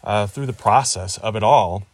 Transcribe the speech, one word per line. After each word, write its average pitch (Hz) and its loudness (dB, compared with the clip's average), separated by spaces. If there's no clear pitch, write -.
uh, 104 -2
through 139 -8
the 123 -6
process 104 0
of 110 -6
it 107 -2
all. 104 2